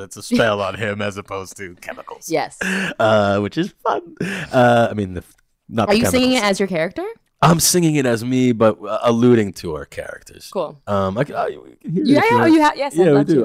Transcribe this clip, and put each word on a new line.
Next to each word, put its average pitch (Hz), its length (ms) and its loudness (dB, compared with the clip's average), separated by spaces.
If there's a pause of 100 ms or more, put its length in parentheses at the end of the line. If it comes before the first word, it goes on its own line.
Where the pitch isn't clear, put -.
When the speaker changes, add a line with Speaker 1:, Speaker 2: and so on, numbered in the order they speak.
Speaker 1:
It's 98 160 -18
a 104 60 -16
spell 117 380 0
on 95 140 -4
him 104 260 -6
as 104 140 -6
opposed 98 400 -12
to 90 200 -16
chemicals. - 540 -16
Speaker 2:
Yes. 147 320 -6
Speaker 1:
Uh, 110 800 0
which 101 180 -6
is 180 240 -6
fun. - 360 -6 (340)
Uh, 120 400 4
I - 20 -10
mean, 101 200 -6
the, 87 100 -12 (460)
not 110 180 -2
Speaker 2:
Are 208 60 2
Speaker 1:
the 214 60 2
Speaker 2:
you 233 60 0
singing 254 260 2
it - 20 2
Speaker 1:
chemicals. 208 180 0
Speaker 2:
as 190 80 -2
your 196 80 -2
character? 185 380 -6 (360)
Speaker 1:
I'm 160 200 4
singing 170 340 2
it 139 100 2
as 117 200 0
me, 127 260 2
but, 110 340 2
uh, 104 160 -4
alluding 117 520 4
to 85 200 -10
our 71 120 -10
characters. - 640 -16
Speaker 2:
Cool. 151 260 -8 (100)
Speaker 1:
Um, 98 300 0
I 131 60 0
can, - 120 -12
I, - 100 -4 (180)
we 65 160 -20
can 302 140 -14
hear 185 100 -2
Speaker 2:
Yeah, 285 160 4
Speaker 1:
it 359 60 2
if 453 60 2
you 480 40 4
Speaker 2:
yeah, 480 60 4
Speaker 1:
want. 330 100 4
Speaker 2:
oh, - 20 6
you 320 100 6
ha-, 294 120 4
yes, 277 180 -4
I'd - 60 0
Speaker 1:
Yeah, 185 60 6
we 165 80 6
Speaker 2:
love 143 140 4
Speaker 1:
do. 165 180 2